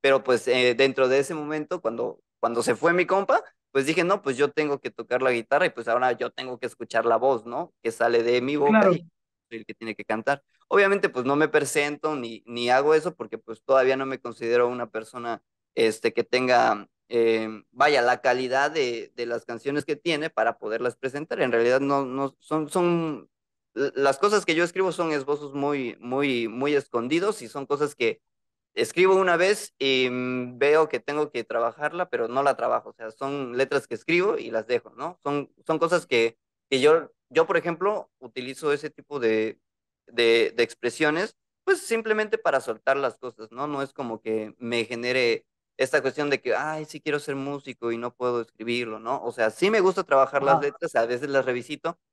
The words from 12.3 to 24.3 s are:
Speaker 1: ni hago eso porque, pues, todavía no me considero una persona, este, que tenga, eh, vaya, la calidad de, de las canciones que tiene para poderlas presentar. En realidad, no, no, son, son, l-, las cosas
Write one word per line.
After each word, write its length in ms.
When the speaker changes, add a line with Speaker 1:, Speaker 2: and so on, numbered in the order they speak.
Speaker 1:
ni 240
hago 240
eso 220
porque, 220
pues, 260
todavía 340
no 80
me 140
considero 480
una 240
persona, 520
este, 380
que 100
tenga, 640
eh, 400
vaya, 300
la 200
calidad 500
de, 440
de 100
las 200
canciones 400
que 100
tiene 340
para 300
poderlas 360
presentar. 460
En 100
realidad, 300
no, 240
no, 340
son, 300
son, 600
l-, 200
las 240
cosas 260